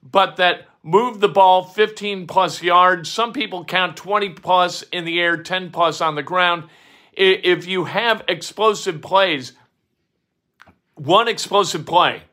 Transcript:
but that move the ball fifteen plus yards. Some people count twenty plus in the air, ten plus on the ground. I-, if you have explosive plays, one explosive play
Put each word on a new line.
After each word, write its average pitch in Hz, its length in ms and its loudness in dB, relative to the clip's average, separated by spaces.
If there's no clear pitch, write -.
but 185 320 0
that 180 320 0
move 208 380 0
the 202 80 4
ball 185 340 6
fifteen 202 640 -4
plus 175 340 0
yards. 175 480 4
Some 226 240 -4
people 185 320 -8
count 180 320 -2
twenty 202 320 -2
plus 180 640 -2
in 175 140 -8
the 170 140 -4
air, 170 180 0
ten 175 340 -8
plus 170 300 -2
on 160 140 -2
the 147 60 -6
ground. 175 420 -2
I-, 190 260 2
if 175 220 0
you 185 200 -4
have 214 420 -2
explosive 185 760 -2
plays, 165 520 0
one 180 320 2
explosive 190 580 -2
play 160 480 0